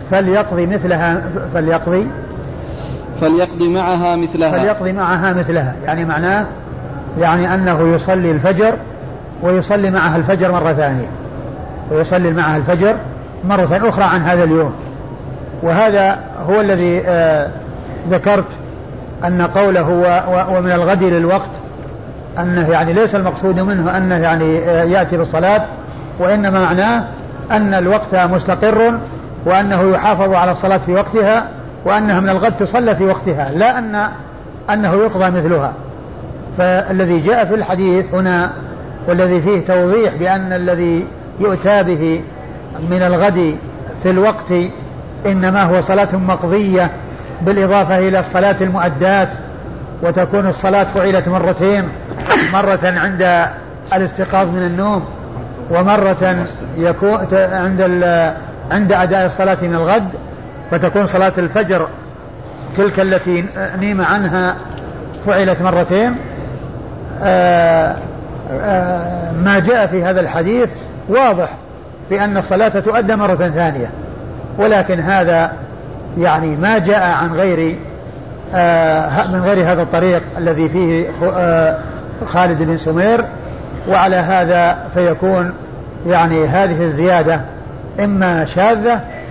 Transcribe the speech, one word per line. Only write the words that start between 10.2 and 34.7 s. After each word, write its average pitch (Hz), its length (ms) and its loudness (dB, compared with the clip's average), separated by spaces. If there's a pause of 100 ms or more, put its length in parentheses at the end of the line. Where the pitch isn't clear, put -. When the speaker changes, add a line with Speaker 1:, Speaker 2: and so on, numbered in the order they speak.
Speaker 1:
مرة 165 220 2
ثانية، 135 340 0 (840)
ويصلي 170 400 2
معها 156 260 0
الفجر 180 380 2 (500)
مرة 185 380 2
أخرى 208 200 2
عن 175 180 2
هذا 175 220 2
اليوم. 156 300 2 (880)
وهذا 196 560 2 (300)
هو 208 120 4
الذي، 180 440 2
آه، 160 440 2 (600)
ذكرت 190 360 2 (800)
أن 180 160 0
قوله 180 480 2
و-، 180 440 2
و-، 185 240 0
"ومن 180 140 0
الغد 175 320 2
للوقت" 175 460 2 (920)
أنه 175 300 0
يعني 165 240 2
ليس 208 220 2
المقصود 185 440 0
منه 185 380 0
أنه 185 180 0
يعني، 165 440 2
آه، 170 240 2
يأتي 175 340 2
بالصلاة، 180 480 2 (540)
وإنما 190 420 2
معناه 190 420 2 (480)
أن 208 220 2
الوقت 185 420 0
مستقر 208 840 2 (480)
وأنه 190 360 2 (100)
يحافظ 190 420 2
على 180 180 4
الصلاة 190 260 0
في 170 160 -2
وقتها، 208 520 2 (400)
وأنها 202 340 2
من 190 100 2
الغد 190 280 2
تصلى 214 380 2
في 190 100 0
وقتها، 151 460 0
لا 226 280 2
أن، 214 300 -2 (600)
أنه 196 240 2